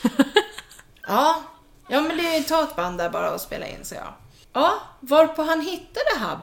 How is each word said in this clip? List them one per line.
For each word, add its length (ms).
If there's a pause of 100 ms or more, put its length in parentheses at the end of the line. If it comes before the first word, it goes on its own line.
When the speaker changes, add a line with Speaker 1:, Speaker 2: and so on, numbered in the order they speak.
Speaker 1:
<laughs> 80 (960)
Speaker 2:
Ja. 340 (460)
Ja, 120
men 160
det 200
är, 60
ta 200
ett 140
band 220
där 120
bara 240
och 60
spela 260
in, 180
så 100
jag. 180 (400)
Ja, 280 (200)
varpå 420
han 180
hittar 540
det 100
här 180